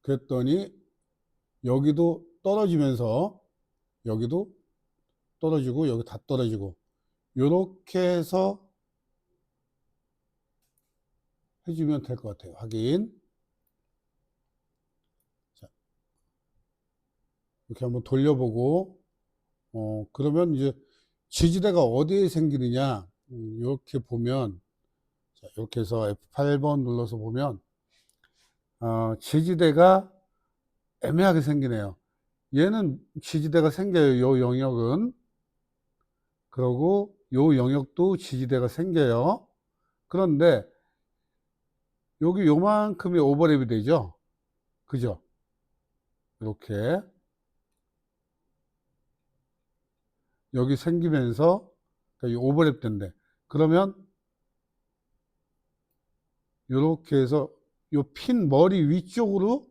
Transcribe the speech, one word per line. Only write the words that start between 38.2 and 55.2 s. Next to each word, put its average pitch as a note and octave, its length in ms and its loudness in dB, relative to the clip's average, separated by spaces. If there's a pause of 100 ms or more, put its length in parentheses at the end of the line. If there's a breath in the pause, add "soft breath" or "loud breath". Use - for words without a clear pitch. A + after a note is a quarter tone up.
생겨요. D#3+ 800 0 (600)
그런데 E3 640 2 (1500)
여기 F3+ 260 0
요만큼이 F#3+ 720 2
오버랩이 C#3+ 520 4
되죠. A2+ 440 0 (720)
그죠? A#2+ 360 -6 (1200)
이렇게. A2 600 -4 (3500)
여기 C3 220 0
생기면서, E3 960 0 (460)
그러니까 A#2+ 200 -4
이 A#2+ 60 -4
오버랩 D3 380 2
된대. G2+ 320 -6 (340)
그러면 E3 460 2 (2750)